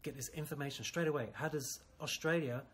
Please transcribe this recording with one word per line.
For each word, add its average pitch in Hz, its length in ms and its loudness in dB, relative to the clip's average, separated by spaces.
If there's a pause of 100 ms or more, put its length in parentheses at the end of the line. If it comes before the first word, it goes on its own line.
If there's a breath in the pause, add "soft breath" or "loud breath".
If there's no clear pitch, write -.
get 139 120 -4
this 135 140 -6
information 143 560 -4
straight 165 240 2
away. 135 240 2
How 156 160 0
does 147 320 -2 (180)
Australia 151 640 2 (120)